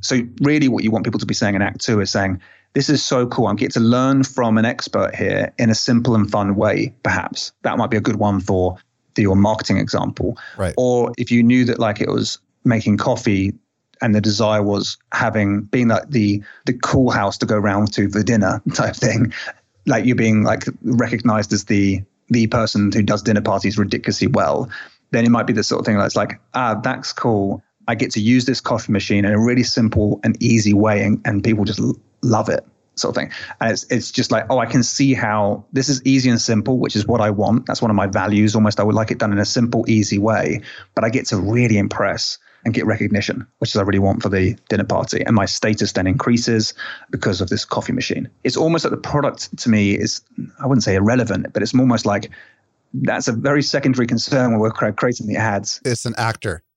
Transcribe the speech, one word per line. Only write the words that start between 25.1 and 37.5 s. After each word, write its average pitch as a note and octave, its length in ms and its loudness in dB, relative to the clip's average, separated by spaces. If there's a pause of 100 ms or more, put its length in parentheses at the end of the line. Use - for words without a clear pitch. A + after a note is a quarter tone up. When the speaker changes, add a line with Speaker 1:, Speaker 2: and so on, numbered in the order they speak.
Speaker 1:
then A#2 140 0
it A#2 60 6
might A#2 180 2
be A#2+ 40 2
the G#2 120 0
sort - 160 -2
of - 60 -6
thing G#2+ 120 2
that's G2+ 160 0
like, G#2 260 -2 (140)
"Ah, A#2+ 220 -2
that's B2+ 360 -6
cool. G2 520 -2 (240)
I A#2 80 -2
get A2 160 -4
to A2 80 -4
use B2 240 4
this B2+ 160 -2
coffee - 320 -4
machine G2+ 320 0
in G2+ 80 2
a G#2 80 2
really B2 240 2
simple G#2+ 580 0
and A#2 180 0
easy A2+ 320 4
way, G#2 300 4
and, G#2 220 0
and G2+ 180 -2
people G#2+ 220 2
just G2+ 160 -2
l-, - 180 -2 (240)
love G#2+ 260 0
it," - 160 -2 (300)
sort - 220 -4
of - 40 -4
thing. - 120 -8 (280)
And A2+ 120 0
it's, B2 180 -6
it's B2 220 -2
just - 180 -2
like, A2+ 180 0
"Oh, B2+ 120 2
I A#2 60 0
can A#2+ 180 2
see C#3 280 2
how G#2 600 -2
this C3 160 -2
is C3 160 -2
easy C3 260 4
and A#2 100 2
simple, A#2+ 380 0
which - 160 -2
is G#2+ 120 0
what A2+ 140 2
I G#2+ 100 2
want. G2+ 360 0